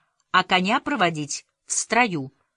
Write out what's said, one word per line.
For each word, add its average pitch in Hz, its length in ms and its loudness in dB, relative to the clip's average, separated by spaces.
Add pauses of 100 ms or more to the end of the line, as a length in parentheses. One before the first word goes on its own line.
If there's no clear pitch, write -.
(320)
а 185 120 4
коня 190 360 0
проводить 170 640 -2 (220)
в - 60 -6
строю. 185 600 -2 (240)